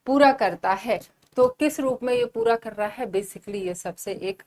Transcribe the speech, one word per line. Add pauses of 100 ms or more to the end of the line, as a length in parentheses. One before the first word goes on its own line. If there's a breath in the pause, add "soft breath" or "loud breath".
पूरा
करता
है। (380)
तो
किस
रूप
में
ये
पूरा
कर
रहा
है?
Basically
ये
सबसे
एक